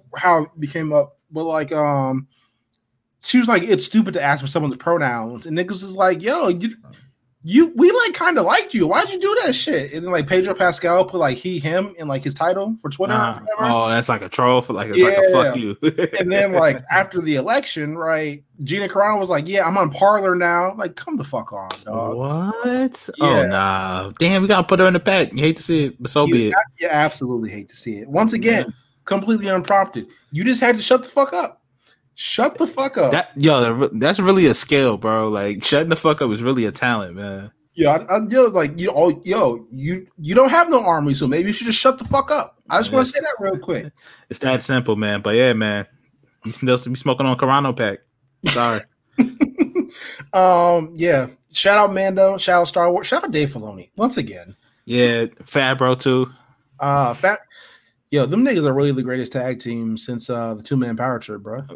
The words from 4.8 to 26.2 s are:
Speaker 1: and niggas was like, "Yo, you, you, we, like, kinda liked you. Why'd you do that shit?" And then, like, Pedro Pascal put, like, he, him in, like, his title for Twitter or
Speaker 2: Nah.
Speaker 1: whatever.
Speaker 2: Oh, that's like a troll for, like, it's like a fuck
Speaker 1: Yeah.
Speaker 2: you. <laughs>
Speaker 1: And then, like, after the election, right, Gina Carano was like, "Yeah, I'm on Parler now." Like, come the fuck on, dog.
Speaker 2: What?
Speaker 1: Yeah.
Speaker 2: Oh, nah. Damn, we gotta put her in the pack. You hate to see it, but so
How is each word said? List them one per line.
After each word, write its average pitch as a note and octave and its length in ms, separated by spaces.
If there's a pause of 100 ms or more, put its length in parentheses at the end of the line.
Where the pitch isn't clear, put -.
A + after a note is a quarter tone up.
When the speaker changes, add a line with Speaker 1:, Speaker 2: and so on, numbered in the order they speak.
Speaker 1:
and D#3+ 120
niggas F#3 260
was F#3+ 120
like, F#3 280
"Yo, C#4 260
you, F3+ 260 (680)
you, C#4+ 320
we, F4 160
like, A#4 220
kinda E4 300
liked F#4+ 320
you. E3+ 120
Why'd D#4+ 220
you F#4+ 100
do G4+ 240
that C#4 120
shit?" D3 380
And E3 100
then, F3+ 80
like, D3+ 160
Pedro F#3 260
Pascal F3+ 520
put, F#3 140
like, C3 180
he, F3+ 220
him F3+ 380
in, D#3 100
like, C3+ 160
his C#3 120
title G3 460
for D3 80
Twitter F3+ 240
or B2 40
Speaker 2:
Nah. A#2 220
Speaker 1:
whatever. A#2+ 340
Speaker 2:
Oh, A2+ 160
that's A2+ 200
like A2 140
a F#2 60
troll B2 320
for, B2 120
like, G#2 200
it's F3+ 80
like G3 160
a F#3+ 140
fuck D#3 240
Speaker 1:
Yeah. B2 60
Speaker 2:
you. G#2 200
<laughs> D#3+ 380
Speaker 1:
And F3+ 120
then, G3 200
like, D3 400
after F#3 300
the D#3 140
election, D3+ 600
right, D#3 460 (200)
Gina F#3+ 240
Carano G3+ 320
was F#3 100
like, D#3 180
"Yeah, F#3+ 200
I'm F#3+ 100
on E3+ 140
Parler G3 440
now." F3 400
Like, G3 200
come D#4+ 220
the D#3 60
fuck A#2+ 300
on, F#2+ 160 (160)
dog. A2+ 300
Speaker 2:
What? A3 1040
Speaker 1:
Yeah. D4+ 100
Speaker 2:
Oh, B2+ 200
nah. F#2+ 720
Damn, F#3 240
we G3 40
gotta F#3 200
put F3+ 120
her F#3 80
in F#3 60
the E3+ 60
pack. F#3+ 340
You A#2+ 60
hate D#3+ 180
to - 60
see D#3 220
it, B2 140
but B2 120
so D3 140